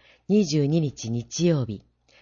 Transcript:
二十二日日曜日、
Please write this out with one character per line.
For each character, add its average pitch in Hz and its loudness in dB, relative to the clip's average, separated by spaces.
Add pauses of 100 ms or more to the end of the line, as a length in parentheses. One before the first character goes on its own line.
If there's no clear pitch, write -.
(260)
二 202 4
十 147 0
二 156 2
日 123 -4
日 120 -2
曜 147 2
日、 104 -10 (380)